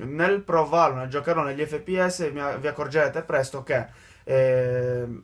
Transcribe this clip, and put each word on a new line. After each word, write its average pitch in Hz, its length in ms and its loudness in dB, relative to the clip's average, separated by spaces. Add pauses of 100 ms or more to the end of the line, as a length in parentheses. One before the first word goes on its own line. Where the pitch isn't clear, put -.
nel 170 420 0
provarlo, 160 560 4
nel 131 100 -6
giocarlo 151 340 -2
negli 143 220 -4
F 151 160 -6
P 185 260 0
S, 180 240 -2
mi 143 100 -8
a-, 143 180 -4
vi 135 80 -6
accorgerete 147 560 0
presto 135 400 -2
che, 120 240 -2 (380)
ehm, 127 1000 0